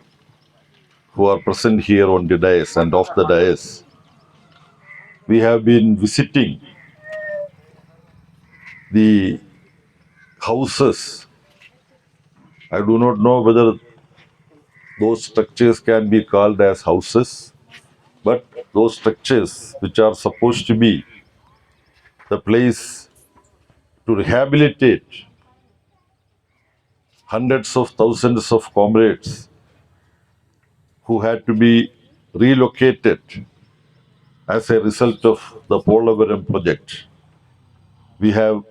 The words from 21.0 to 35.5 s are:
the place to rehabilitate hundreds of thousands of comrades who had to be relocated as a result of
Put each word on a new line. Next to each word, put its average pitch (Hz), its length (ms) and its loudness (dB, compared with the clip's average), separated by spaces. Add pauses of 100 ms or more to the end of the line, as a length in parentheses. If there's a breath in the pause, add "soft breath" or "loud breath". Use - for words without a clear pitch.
the 101 100 -4
place 117 680 -2 (960)
to 113 100 -2
rehabilitate 135 880 0 (2250)
hundreds 127 500 -4
of 123 160 0
thousands 117 600 -2
of 113 220 -2
comrades 110 760 0 (1500)
who 117 160 -2
had 113 260 -4
to 120 80 -2
be 117 380 2 (420)
relocated 127 880 0 (1300)
as 110 220 -6
a 113 100 2
result 107 460 -2
of 110 140 4 (280)